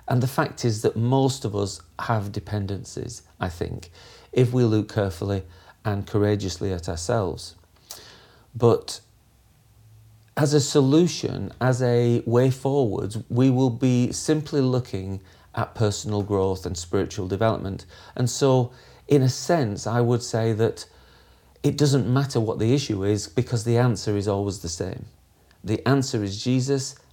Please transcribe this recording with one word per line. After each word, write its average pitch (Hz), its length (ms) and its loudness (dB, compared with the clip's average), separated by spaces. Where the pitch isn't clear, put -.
And 127 140 0
the 131 60 0
fact - 380 -2
is 110 160 0
that - 140 0
most 131 500 0
of 104 100 -4
us 101 260 -4
have 101 320 -2
dependencies, 98 920 -8
I 92 100 -4
think, - 400 -8
if 123 220 2
we 127 100 4
look 107 300 2
carefully 98 500 -2
and 101 200 -4
courageously 101 680 -2
at 85 160 -8
ourselves. 90 640 -4
But 117 460 2
as 143 180 2
a 151 80 6
solution, 139 1000 2
as 127 220 2
a 120 440 4
way 123 260 4
forward, 117 800 -2
we 127 200 4
will 127 200 4
be 123 420 2
simply 156 500 0
looking 98 600 -2
at - 180 -4
personal 104 480 0
growth 95 440 0
and - 120 -6
spiritual 92 500 -4
development. 98 580 -2
And 127 140 0
so, 131 420 2
in 143 160 4
a 131 60 4
sense, 123 580 -2
I 120 140 0
would 120 200 2
say 113 320 0
that 110 320 0
it 147 140 2
doesn't 135 340 2
matter 135 280 0
what 110 200 -2
the 113 160 2
issue 110 280 -2
is 101 240 0
because 117 360 -2
the 117 140 2
answer 110 380 2
is 101 120 -2
always 101 320 -2
the 85 100 -8
same. - 360 -8
The 104 240 -2
answer 131 360 0
is 98 180 -6
Jesus 131 540 -2